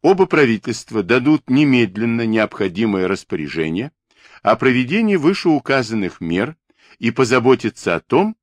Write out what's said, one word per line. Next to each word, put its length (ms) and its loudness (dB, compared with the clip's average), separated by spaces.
Оба 220 4
правительства 760 0
дадут 480 2
немедленно 720 0
необходимое 840 -2
распоряжение 840 -6
о 140 2
проведении 600 0
вышеуказанных 1040 -2
мер 340 -4
и 120 -2
позаботятся 880 0
о 40 -4
том 420 -2